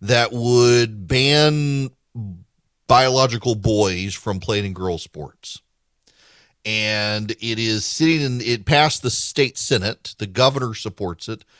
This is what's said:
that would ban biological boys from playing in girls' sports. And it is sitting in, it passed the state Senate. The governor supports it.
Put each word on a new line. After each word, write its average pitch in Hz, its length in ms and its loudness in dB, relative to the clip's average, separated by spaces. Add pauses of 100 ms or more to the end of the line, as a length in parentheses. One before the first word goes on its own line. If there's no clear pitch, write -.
that 117 300 2
would 120 760 4
ban 143 840 2 (960)
biological 127 680 4
boys 101 640 0
from 98 240 -6
playing 104 260 -2
in 95 80 -6
girls' 90 300 -6
sports. - 580 -16 (1040)
And 107 680 -2
it 113 260 -6
is 110 280 -2
sitting 160 360 0
in, 127 180 -2
it 113 260 -4
passed - 360 2
the 123 80 -2
state - 480 -2
Senate. - 640 -4
The 107 80 -8
governor 123 480 0
supports 98 520 -10
it. 110 160 -12 (160)